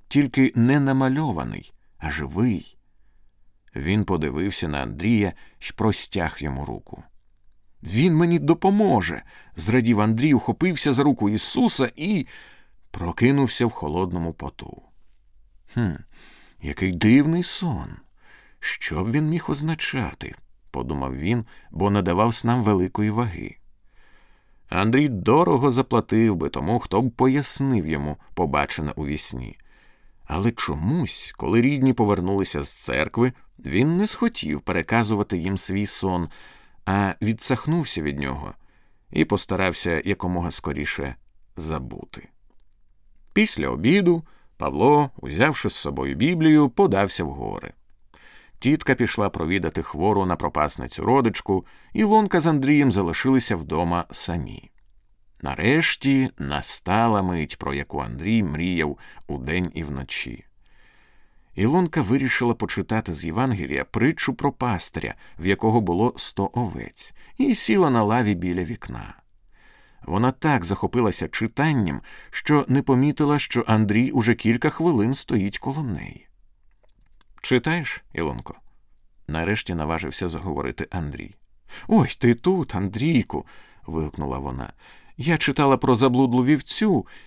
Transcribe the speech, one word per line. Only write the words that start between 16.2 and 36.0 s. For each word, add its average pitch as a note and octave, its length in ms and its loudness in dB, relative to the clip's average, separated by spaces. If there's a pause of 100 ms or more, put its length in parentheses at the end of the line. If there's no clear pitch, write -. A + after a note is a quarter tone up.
який F2+ 300 -2
дивний C#3+ 500 4
сон! - 540 -6 (640)
Що - 440 -4
б A2+ 60 -2
він D3+ 180 0
міг E3 200 -2
означати?» — C#3+ 840 -6 (360)
подумав C2+ 460 -6
він, A2 280 -2 (260)
бо F#2+ 200 0
надавав G2+ 440 2
снам A#2+ 280 0
великої G#2 480 2
ваги. G#2 460 -4 (1120)
Андрій A#2 400 2
дорого C3+ 640 4
заплатив A2+ 640 2
би D2 120 -4
тому, E2+ 300 -2
хто A2 240 -2
б B2+ 80 -2
пояснив C3 760 0
йому D2 300 -4 (180)
побачене D2 640 -2
у D2+ 100 -6
вісні. C2 520 -8 (680)
Але G2 280 -2
чомусь, A2 840 -4
коли A2 240 2
рідні C3+ 320 4
повернулися G2 680 0
з C#2+ 100 -6
церкви, A2+ 600 -2 (260)
він B2+ 380 0
не G#3 100 2
схотів E2 540 -4
переказувати G2+ 800 0
їм F#2 200 -4
свій G2 280 -4
сон, F2+ 420 -4 (580)